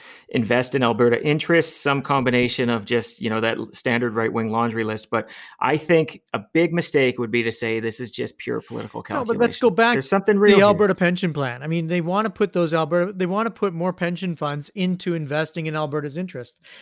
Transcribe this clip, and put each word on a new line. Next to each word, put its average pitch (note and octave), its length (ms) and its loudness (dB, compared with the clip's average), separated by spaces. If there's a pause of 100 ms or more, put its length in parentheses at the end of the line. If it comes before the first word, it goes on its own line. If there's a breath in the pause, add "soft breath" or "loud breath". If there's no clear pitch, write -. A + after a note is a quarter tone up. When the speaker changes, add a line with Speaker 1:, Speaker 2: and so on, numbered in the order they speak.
(280 loud breath)
Speaker 1:
invest A#2+ 480 0
in B2+ 80 2
Alberta A#2 420 4
interests, D3+ 500 2
some C#3 240 0
combination B2 720 0
of A2+ 140 -2
just, A#2 360 -2
you A#2 80 -4
know, A2 120 -2
that A2+ 180 0
l-, A2+ 140 -8
standard A#2+ 420 -2
right-wing A2+ 360 -2
laundry A2+ 340 0
list. A2 260 -6
But A2+ 180 -2 (300 loud breath)
I C#3 180 0
think D#3+ 460 0 (100)
a B2 60 -2 (140)
big D#3+ 200 2
mistake C#3 460 2
would A#2 140 -4
be A#2+ 100 2
to A2+ 80 -2
say A2+ 300 -2
this A2+ 180 -4
is A#2+ 140 -10
just - 260 -8
pure A#2 220 -6
political A2+ 500 -12
Speaker 2:
No, C4+ 140 -4
but A3+ 140 -2
let's A#3 180 2
go B3 120 2
Speaker 1:
calculation. F#3+ 60 0
Speaker 2:
back A#3 220 4
Speaker 1:
There's C3+ 120 -2
something G3 280 2
Speaker 2:
to G3 40 2
Speaker 1:
real G#3 120 8
Speaker 2:
the G3 60 8
Speaker 1:
here. G3+ 80 8
Speaker 2:
Alberta G3+ 280 4
pension F3+ 380 0
plan. C3 320 -4
I - 20 -6
mean, E3 220 -2
they F3 120 0
wanna F#3+ 300 0
put G3 220 -2
those E3+ 200 0
Alberta, E3+ 400 0
they F#3 140 -2
wanna G#3 240 -2
put G3 240 -4
more F3 180 -2
pension F3 440 -4
funds D3 400 -6
into F#3 380 -2
investing D#3 520 -4
in D#3 80 -6
Alberta's D3 420 -4
interest. E3+ 400 -10 (260 loud breath)